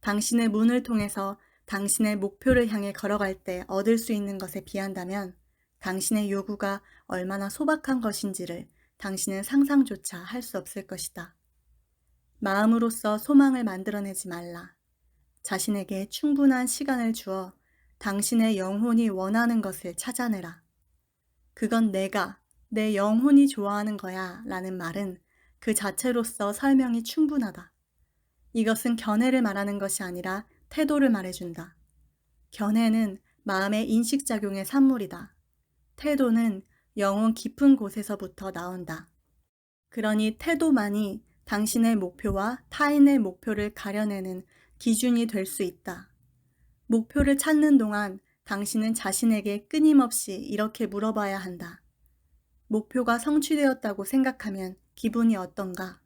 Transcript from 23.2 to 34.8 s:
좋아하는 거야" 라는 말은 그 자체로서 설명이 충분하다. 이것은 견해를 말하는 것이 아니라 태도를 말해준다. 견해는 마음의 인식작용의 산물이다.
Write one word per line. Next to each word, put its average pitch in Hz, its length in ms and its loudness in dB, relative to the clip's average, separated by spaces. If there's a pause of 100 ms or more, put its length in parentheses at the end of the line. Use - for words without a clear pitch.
좋아하는 208 500 -2
거야" 185 480 -8
라는 190 320 -6
말은 180 440 -6 (400)
그 220 140 0
자체로서 208 760 -2
설명이 254 500 2
충분하다. 277 720 -2 (800)
이것은 226 420 0
견해를 233 480 2
말하는 202 380 -2
것이 196 240 -4
아니라 185 420 -8 (220)
태도를 294 420 2
말해준다. 180 680 -6 (760)
견해는 220 680 2 (240)
마음의 208 480 0
인식작용의 220 760 0
산물이다. 233 680 0 (640)